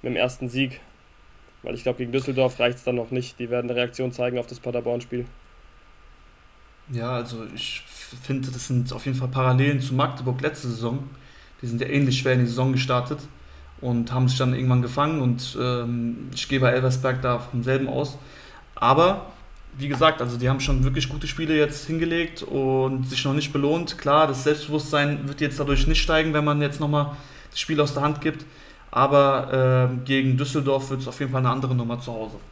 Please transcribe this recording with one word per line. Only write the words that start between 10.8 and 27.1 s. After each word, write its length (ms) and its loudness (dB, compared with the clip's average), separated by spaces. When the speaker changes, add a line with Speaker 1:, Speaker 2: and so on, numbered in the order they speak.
Speaker 2:
Die 40 -8
sind 140 -4
ja 60 -2
ähnlich 320 2
schwer 160 0
in 60 4
die 60 4
Saison 260 0
gestartet 480 0
und 320 -2
haben 160 2
sich 80 2
dann 180 2
irgendwann 280 2
gefangen 400 0
und, 380 -2
ähm, 760 -2
ich 140 -8
gehe 120 0
bei 120 4
Elversberg 500 0
da 160 0
vom 240 -4
selben 260 0
aus. 300 -4
Aber, 520 4
wie 100 -6
gesagt, 320 2
also 160 -4
die 120 0
haben 120 2
schon 240 2
wirklich 240 0
gute 180 -6
Spiele 300 0
jetzt 300 2
hingelegt 560 -2
und 680 0
sich 160 -4
noch 100 2
nicht 180 -2
belohnt. 460 0
Klar, 280 6
das 180 -2
Selbstbewusstsein 800 0
wird 140 -6
jetzt 180 -2
dadurch 280 4
nicht 160 4
steigen, 320 2
wenn 100 2
man 160 2
jetzt 200 -2
nochmal 360 0